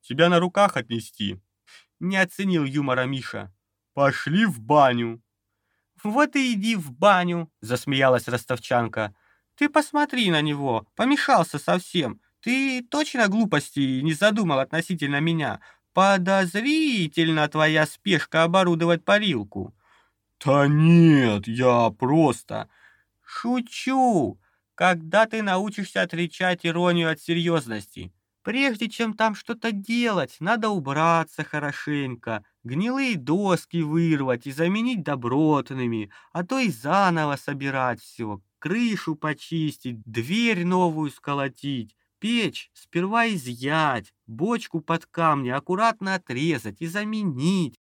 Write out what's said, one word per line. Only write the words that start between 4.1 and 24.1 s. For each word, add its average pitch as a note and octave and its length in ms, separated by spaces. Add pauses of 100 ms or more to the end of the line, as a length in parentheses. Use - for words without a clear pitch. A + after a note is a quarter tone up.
в D3 160
баню». A#2+ 640 (800)
«Вот C#4+ 320
и C4 180
иди A3 220
в D#3 160
баню», F3 580 (120)
засмеялась B2+ 640
ростовчанка. A#2+ 880 (400)
«Ты C#4+ 140
посмотри D4 640
на D#3 80
него, C#3+ 460 (100)
помешался A#3 640
совсем. F3 600 (200)
Ты C4 420
точно C4 460
глупостей C#3+ 720
не D#3+ 120
задумал G3+ 440
относительно D3 640
меня? D#3 400 (320)
Подозрительно F#3+ 1600
твоя D#3 380
спешка - 560
оборудовать E3+ 640
парилку». C3 680 (680)
«Да C#3+ 240
нет, D3 800
я A#2+ 420
просто». B2+ 800 (560)
«Шучу! A#3+ 1160 (340)